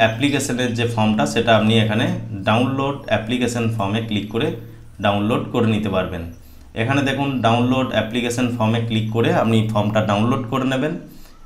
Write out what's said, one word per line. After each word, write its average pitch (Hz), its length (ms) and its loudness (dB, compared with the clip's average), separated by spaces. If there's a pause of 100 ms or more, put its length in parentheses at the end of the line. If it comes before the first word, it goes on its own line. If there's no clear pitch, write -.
অ্যাপ্লিকেশনের 123 800 2
যে 120 60 2 (100)
ফর্মটা 107 380 2
সেটা 113 260 2
আপনি 110 140 4 (120)
এখানে 107 220 0 (420)
download 135 480 0 (140)
application 117 540 0 (120)
ফর্মে 104 320 0
click 104 260 -2
করে 135 140 0 (560)
download 104 380 2 (100)
করে 110 220 2
নিতে 98 220 -2
পারবেন। 87 260 -2 (600)
এখানে 135 260 2
দেখুন 139 200 -2 (160)
download 123 500 2
application 117 520 -2 (100)
ফর্মে 113 320 0
click 110 180 0 (100)
করে 123 140 2 (120)
আপনি 113 160 4 (140)
ফর্মটা 104 280 0 (100)
download 117 420 0
করে 131 200 -2
নেবেন 147 200 -2 (540)